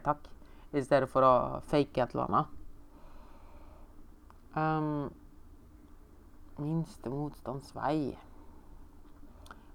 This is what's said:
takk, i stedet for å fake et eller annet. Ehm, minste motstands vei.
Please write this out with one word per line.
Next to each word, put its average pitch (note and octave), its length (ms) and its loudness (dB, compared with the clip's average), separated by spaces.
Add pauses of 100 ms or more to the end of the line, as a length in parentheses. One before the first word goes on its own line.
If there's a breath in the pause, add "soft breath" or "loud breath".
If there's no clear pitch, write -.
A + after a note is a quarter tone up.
takk, D3 240 0 (460 soft breath)
i C#3 100 4
stedet C3 240 6
for C3+ 160 6
å B2+ 100 12 (360)
fake C#3+ 320 4
et A#2 100 0
eller B2+ 160 0
annet. C3 240 2 (2000 soft breath)
Ehm, D3+ 560 2 (1500)
minste D3+ 520 -2
motstands C#3 640 -6
vei. C3+ 400 0 (1600 loud breath)